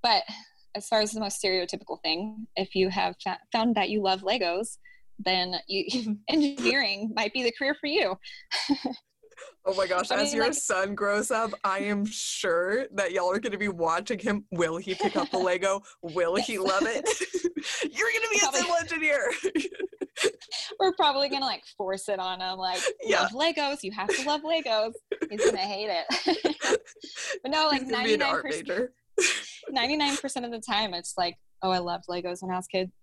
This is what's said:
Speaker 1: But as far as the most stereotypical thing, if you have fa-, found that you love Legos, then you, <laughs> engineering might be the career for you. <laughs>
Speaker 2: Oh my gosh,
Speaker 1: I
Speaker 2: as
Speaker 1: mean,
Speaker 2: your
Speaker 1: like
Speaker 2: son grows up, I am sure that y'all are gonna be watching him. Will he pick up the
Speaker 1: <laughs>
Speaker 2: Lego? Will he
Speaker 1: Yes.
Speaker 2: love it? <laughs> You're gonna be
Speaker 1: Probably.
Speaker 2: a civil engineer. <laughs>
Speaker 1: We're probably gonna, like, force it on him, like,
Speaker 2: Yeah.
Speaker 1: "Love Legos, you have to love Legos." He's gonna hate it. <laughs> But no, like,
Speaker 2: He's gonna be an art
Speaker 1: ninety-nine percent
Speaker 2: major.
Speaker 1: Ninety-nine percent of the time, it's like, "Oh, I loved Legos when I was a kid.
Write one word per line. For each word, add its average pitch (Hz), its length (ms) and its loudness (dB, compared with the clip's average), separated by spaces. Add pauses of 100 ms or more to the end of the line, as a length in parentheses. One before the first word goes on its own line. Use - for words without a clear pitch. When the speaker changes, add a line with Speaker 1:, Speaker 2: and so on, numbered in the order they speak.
Speaker 1:
But 220 220 4 (500)
as 208 140 -8
far 220 120 4
as 214 120 0
the 220 80 -4
most 208 220 -4
stereotypical 185 600 -2
thing, 214 440 -4 (100)
if 190 180 -4
you 185 140 4
have 185 340 0
fa-, 185 180 -4 (120)
found 233 220 4
that 202 160 2
you 208 120 0
love 190 200 2
Legos, 196 560 0 (400)
then 180 380 0 (120)
you, 214 560 -2
<laughs> - 40 -6
engineering 247 840 2
might 214 180 0
be 262 100 -2
the 233 100 2
career 277 260 0
for 302 80 -6
you. 285 300 2 (520)
<laughs> 269 260 0 (720)
Speaker 2:
Oh 190 80 0
my 190 120 2
gosh, 180 240 0
Speaker 1:
I - 60 2
Speaker 2:
as 202 80 2
Speaker 1:
mean, - 120 0
Speaker 2:
your 226 80 4
Speaker 1:
like 311 100 2
Speaker 2:
son 196 400 0
grows 202 360 0
up, 220 240 0 (100)
I 196 160 2
am 202 240 0
sure 208 880 0
that 190 200 0
y'all 185 200 2
are 208 80 2
gonna 214 180 -2
be 208 100 0
watching 175 500 0
him. 208 340 -2
Will 165 240 2
he 185 180 -4
pick 196 220 0
up 175 140 0
the - 80 0
Speaker 1:
<laughs> - 20 4
Speaker 2:
Lego? 185 400 2 (220)
Will 170 340 2
he 226 160 0
Speaker 1:
Yes. 190 100 0
Speaker 2:
love 196 240 4
it? 277 180 -2
<laughs> 349 880 -2
You're 403 200 2
gonna 440 180 0
be 403 100 2
Speaker 1:
Probably. 285 200 2
Speaker 2:
a - 20 2
civil 339 140 2
engineer. 311 560 0 (100)
<laughs> - 1400 -4
Speaker 1:
We're 381 160 4
probably 285 340 2
gonna, 269 180 -2
like, 208 180 -4 (120)
force 190 320 -4
it 202 100 0
on 185 220 -4
him, 185 180 -4
like, 185 240 -2 (200)
Speaker 2:
Yeah. 440 200 2
Speaker 1:
"Love - 100 2
Legos, 294 500 0
you 190 100 -6
have 202 220 -2
to 269 80 -2
love 294 200 0
Legos." 247 500 0 (380)
He's 208 140 0
gonna - 140 4
hate 208 320 -4
it. - 960 0
<laughs> - 560 -10
But 262 100 -6
no, 311 160 4
like, 277 140 2
Speaker 2:
He's 262 80 -6
gonna 247 140 0
be 220 100 6
an 233 80 2
art - 220 2
Speaker 1:
ninety-nine 156 220 -4
percent - 20 -8
Speaker 2:
major. 226 240 -2 (840)
Speaker 1:
Ninety-nine 285 420 2
percent 262 300 -6
of 240 60 -6
the 226 80 -8
time, 214 340 0
it's 175 240 -8
like, 175 180 0 (260)
"Oh, 190 80 2
I 185 80 4
loved 175 300 -4
Legos 180 340 -4
when 185 100 -6
I 180 40 0
was 180 160 -4
a 196 40 0
kid. 185 160 0 (100)